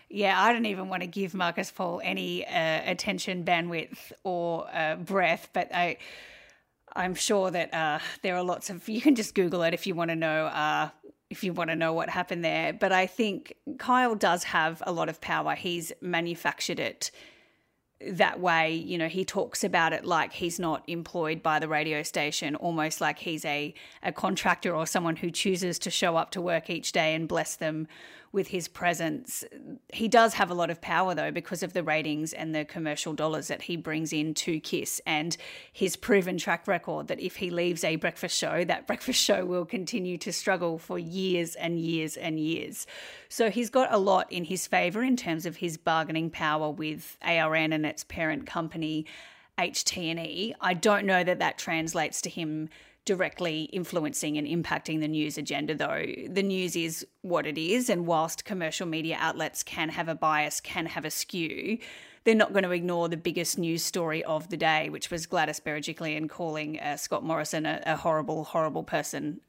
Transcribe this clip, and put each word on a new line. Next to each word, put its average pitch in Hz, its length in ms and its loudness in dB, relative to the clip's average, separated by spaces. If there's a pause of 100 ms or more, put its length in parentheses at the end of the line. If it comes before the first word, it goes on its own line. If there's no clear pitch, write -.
Yeah, 196 320 2
I 220 120 8
don't 233 140 2
even 190 220 -4
want 185 140 -4
to 180 60 -6
give 190 260 -4
Marcus 185 360 0
Paul 175 340 -4
any, 180 420 -2
uh, 160 400 2
attention, 180 580 -2
bandwidth 170 680 -2 (100)
or, 170 500 0
uh, 160 240 0
breath, 175 560 2
but - 220 -2
I, 175 240 2 (1000)
I'm 180 180 0
sure 190 360 2
that, 170 240 0
uh, 156 240 2 (240)
there 185 120 0
are 180 80 0
lots 180 280 -2
of, 175 180 -12
you 220 140 -2
can 285 120 10
just 220 200 -2
Google 175 280 4
it 165 120 4
if - 120 -4
you 185 80 0
want 170 160 0
to 165 60 0
know, 156 300 2
uh, 151 420 2 (400)
if - 160 -8
you 180 80 0
want 165 160 0
to 160 80 0
know 165 160 2
what 165 160 0
happened 175 340 -2
there. 160 300 2
But 190 180 2
I 185 160 6
think - 480 0 (240)
Kyle 247 360 4
does 180 300 4
have 165 420 2
a 180 60 0
lot 160 180 0
of 160 100 -8
power. 156 340 0
He's 170 460 -4
manufactured 170 800 -2
it - 300 -4 (920)
that 185 400 2
way. 165 320 4
You 175 240 -4
know, 160 120 0
he 180 180 -2
talks - 360 -2
about 175 300 4
it - 140 -2
like 160 260 2
he's 175 260 -4
not 165 280 -2
employed 165 560 -4
by 156 160 4
the 156 100 -4
radio 151 340 0
station, 151 540 -2
almost 160 460 0
like 151 160 2
he's 160 260 -6
a, 147 300 -2 (280)
a 180 80 -2
contractor 185 640 0
or 160 120 0
someone 165 300 0
who 175 140 -4
chooses 180 500 0
to 185 100 -4
show 170 260 2
up 160 140 0
to 190 100 -6
work 170 300 0
each 165 220 -4
day 160 220 4
and 160 140 -2
bless 165 280 -2
them 156 300 -4 (440)
with 190 180 0
his 175 200 -4
presence. 165 760 0 (460)
He - 180 -2
does 226 280 8
have 185 160 2
a 180 40 -2
lot 170 140 2
of 170 140 -4
power, 180 320 2
though, 156 160 0
because 170 320 -4
of 180 100 -4
the 180 100 0
ratings 156 520 0
and 160 200 -4
the 151 120 0
commercial 156 480 -4
dollars 156 340 -2
that - 140 -6
he 175 120 -4
brings 160 380 -2
in 156 220 0
to 160 260 0
Kiss - 460 -4
and 160 280 0 (380)
his - 240 0
proven 185 400 2
track 170 320 -2
record 160 400 0
that 175 120 -2
if - 160 -6
he 180 120 -4
leaves 175 360 0
a 160 120 2
breakfast 170 400 -2
show, 165 280 2
that - 220 0
breakfast - 320 0
show 185 280 4
will 180 180 0
continue 180 540 -4
to - 120 -6
struggle 175 460 0
for 175 220 -6
years 175 560 0
and 170 260 -2
years 165 380 -2
and 160 200 -2
years. - 480 -4 (440)
So 226 180 4
he's 233 220 -2
got 262 200 4
a 214 80 -4
lot 190 320 4
in 175 140 -4
his 180 220 -4
favour 180 360 2
in 254 140 4
terms 165 300 -2
of 160 100 -6
his 165 220 -4
bargaining 160 500 0
power 156 420 0
with 156 460 -6 (100)
A 170 120 4
R 156 160 4
N 160 180 4
and 156 140 2
its - 180 -6
parent 156 400 -2
company, 160 640 -4 (520)
H - 260 0
T 165 260 -2
and 165 100 -4
E. 175 400 -6
I 185 140 2
don't 202 320 4
know 180 180 6
that 175 140 4
that 165 180 2
translates 160 640 -2
to - 80 -2
him 156 400 -4 (360)
directly 170 580 0 (100)
influencing 156 640 -2
and 147 100 0
impacting 160 540 0
the 151 80 0
news 151 300 -2
agenda, 147 360 -2
though. 147 300 0 (240)
The 196 140 0
news 185 340 0
is 165 300 -4 (160)
what 170 240 0
it 151 100 -4
is, 202 320 2
and 175 180 2
whilst 165 380 2
commercial 180 420 -4
media 160 320 -2
outlets - 440 -2
can 160 260 -4
have 165 200 -4
a 160 60 0
bias, 151 460 2
can - 240 -4
have 160 220 -6
a 151 40 -4
skew, 185 680 -4 (460)
they're 226 100 8
not 214 180 6
gonna 190 160 4
ignore 175 400 2
the 170 80 -2
biggest 165 400 -2
news 165 260 0
story 160 420 0
of 160 260 -2
the 165 80 -4
day, 156 320 4
which 156 200 -8
was 165 140 -4
Gladys 156 340 2
Berejiklian 151 680 -4
calling, 156 520 -4
uh, 147 180 -4
Scott - 260 -2
Morrison 160 400 -2
a, 156 220 -2
a 156 100 2
horrible, 156 480 0
horrible 160 380 0
person, 147 680 -4